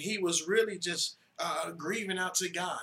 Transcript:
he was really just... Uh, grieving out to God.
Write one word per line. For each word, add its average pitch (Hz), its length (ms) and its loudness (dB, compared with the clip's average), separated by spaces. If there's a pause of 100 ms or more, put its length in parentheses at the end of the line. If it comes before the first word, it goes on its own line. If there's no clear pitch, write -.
he 202 180 0
was 170 300 2
really 214 300 4
just... 175 380 -2 (220)
Uh, 165 340 -2
grieving 190 460 -2
out 185 180 0
to 185 120 2
God. 170 340 -2